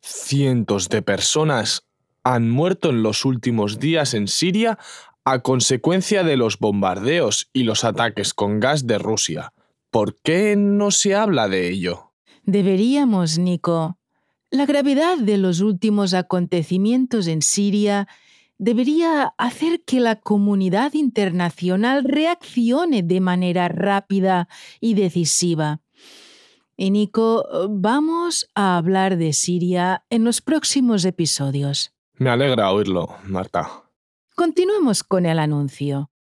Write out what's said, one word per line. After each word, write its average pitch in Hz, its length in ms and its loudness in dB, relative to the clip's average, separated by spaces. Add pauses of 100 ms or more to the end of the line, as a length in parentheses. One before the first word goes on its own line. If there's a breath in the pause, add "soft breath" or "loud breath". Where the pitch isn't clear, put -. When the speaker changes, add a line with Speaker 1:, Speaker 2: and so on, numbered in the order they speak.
Speaker 1:
cientos 123 880 -2
de 107 120 0
personas 120 840 -2 (360)
han 117 280 2
muerto 170 400 0
en 117 100 0
los 107 240 0
últimos 113 540 -2
días 156 340 -2
en 104 140 -2
Siria 208 500 0 (480 loud breath)
a 131 140 0
consecuencia 156 840 0
de 156 140 2
los 113 200 0
bombardeos 101 960 -2
y 131 100 0
los 113 200 0
ataques 113 500 -2
con 104 260 -2
gas 131 280 0
de 113 100 0
Rusia. 92 560 -4 (380)
¿Por 110 300 0
qué 202 360 2
no 202 340 2
se 202 220 2
habla 190 340 2
de 92 220 0
ello? 90 440 -6 (300 soft breath)
Speaker 2:
Deberíamos, 196 960 2
Nico. 170 600 -2 (500)
La 277 160 0
gravedad 285 540 2
de 208 180 2
los 185 220 0
últimos 202 560 0
acontecimientos 185 1120 0
en 160 160 -2
Siria 202 640 0 (500 soft breath)
debería 277 800 0
hacer 330 460 -2
que 262 160 0
la 226 160 2
comunidad 202 800 0
internacional 202 1120 0
reaccione 294 1000 0
de 180 180 0
manera 180 460 0
rápida 190 800 0 (320 loud breath)
y 226 160 0
decisiva. 165 840 0 (960 loud breath)
Y, 190 140 -2
Nico, 214 560 0 (240)
vamos 302 840 0
a 190 220 2
hablar 190 400 0
de 160 160 0
Siria 180 760 -2
en 226 140 0
los 233 180 0
próximos 247 640 0
episodios. 143 880 -2 (220)
Speaker 1:
Me 127 160 0
alegra 120 400 4
oírlo, 98 540 0
Marta. 92 580 -6 (500)
Speaker 2:
Continuemos 349 680 0
con 180 220 0
el 165 120 2
anuncio. 143 720 -2 (140)